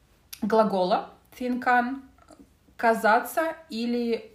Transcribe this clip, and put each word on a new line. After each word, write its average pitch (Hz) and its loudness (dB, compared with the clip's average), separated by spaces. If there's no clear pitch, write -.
глагола 208 2
«синкан» 247 -2
казаться 240 2
или 233 -4